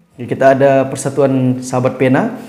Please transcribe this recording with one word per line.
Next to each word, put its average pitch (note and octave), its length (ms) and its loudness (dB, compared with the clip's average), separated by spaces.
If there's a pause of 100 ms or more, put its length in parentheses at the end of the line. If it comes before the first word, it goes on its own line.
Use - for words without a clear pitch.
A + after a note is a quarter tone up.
(200)
Jadi, A#2+ 80 -10
kita C3 240 2
ada C3+ 320 2
Persatuan C3 800 -2
Sahabat B2+ 320 -2
Pena, C#3+ 400 0 (120)